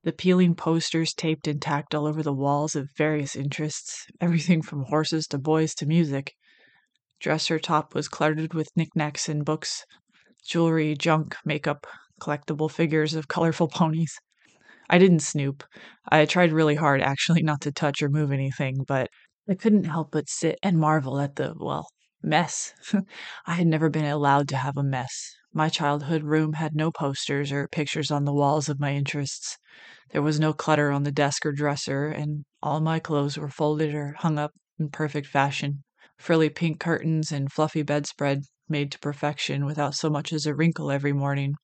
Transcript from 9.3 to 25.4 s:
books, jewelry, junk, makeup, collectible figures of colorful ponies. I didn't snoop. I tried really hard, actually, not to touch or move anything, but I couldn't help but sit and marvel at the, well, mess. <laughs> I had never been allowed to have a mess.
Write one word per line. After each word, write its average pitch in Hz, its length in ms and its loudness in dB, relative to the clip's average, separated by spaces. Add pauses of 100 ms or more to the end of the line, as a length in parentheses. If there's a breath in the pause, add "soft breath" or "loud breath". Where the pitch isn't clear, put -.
books, - 400 -4 (600 soft breath)
jewelry, 160 480 2
junk, 156 480 0
makeup, 147 440 -4 (340 loud breath)
collectible 147 500 -4
figures 156 440 0
of 156 120 -4
colorful 165 420 0
ponies. 160 440 0 (800 soft breath)
I 175 80 8
didn't 180 220 8
snoop. 139 440 -4 (420 loud breath)
I 151 200 6
tried 175 260 4
really 156 220 4
hard, 147 260 4
actually, 156 420 2
not 151 200 0
to 147 100 -4
touch 143 300 -2
or 147 80 0
move 147 200 0
anything, 135 560 -2
but 131 220 0 (400 soft breath)
I 196 60 2
couldn't 208 300 4
help 156 280 -4
but 147 160 -2
sit - 340 -2
and 180 160 2
marvel 151 400 2
at 143 180 -2
the, 135 200 -4
well, - 300 -6 (380)
mess. 156 480 -2 (200)
<laughs> - 540 -6
I 165 60 -4
had 175 140 2
never 160 240 4
been 156 160 -2
allowed 143 420 2
to 143 80 -2
have 139 220 -2
a 139 40 0
mess. 135 520 -6 (180)